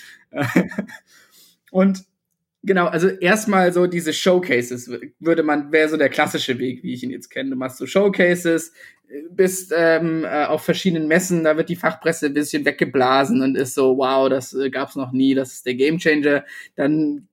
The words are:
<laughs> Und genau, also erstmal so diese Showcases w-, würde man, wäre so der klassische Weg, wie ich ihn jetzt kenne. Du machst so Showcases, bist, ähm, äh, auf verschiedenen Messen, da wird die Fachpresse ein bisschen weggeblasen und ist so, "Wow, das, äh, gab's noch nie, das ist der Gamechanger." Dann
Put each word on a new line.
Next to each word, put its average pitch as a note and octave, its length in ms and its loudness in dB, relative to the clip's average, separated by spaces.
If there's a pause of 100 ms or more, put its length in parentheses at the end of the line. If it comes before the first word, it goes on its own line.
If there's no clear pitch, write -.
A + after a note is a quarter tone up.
(320)
<laughs> - 1400 -6
Und F#3+ 320 2 (600)
genau, F3+ 240 2
also E3+ 200 0
erstmal F#3+ 640 2
so F3+ 160 2
diese E3+ 240 -4
Showcases B2 800 0
w-, B2 300 -12
würde D#3+ 240 2
man, D3 280 -2
wäre D#3 160 4
so D#3 80 -2
der C#3+ 140 2
klassische C#3+ 500 -2
Weg, B2 240 -6
wie B2+ 100 -8
ich B2 100 -10
ihn B2+ 80 -8
jetzt - 180 -14
kenne. C3+ 220 -6
Du C3 40 -6
machst B2+ 220 -8
so C3+ 80 -8
Showcases, F3 880 2 (560)
bist, F3+ 460 0
ähm, E3 480 2
äh, D3 220 -2
auf D3+ 180 -2
verschiedenen E3 440 0
Messen, F3 360 2
da D#3 140 2
wird E3 120 -2
die F3 60 -4
Fachpresse E3 520 -2
ein C#3 60 -2
bisschen D3 320 -2
weggeblasen C3 760 2
und C3+ 160 0
ist C3 180 -2
so, C3 220 4
"Wow, C3+ 320 2
das, C3+ 240 -2
äh, C3+ 160 -2
gab's C3+ 260 -6
noch C3 160 -8
nie, C3 240 2
das C3 160 -2
ist - 140 -20
der B2+ 100 -2
Gamechanger." D3 720 2 (300)
Dann D3 580 -2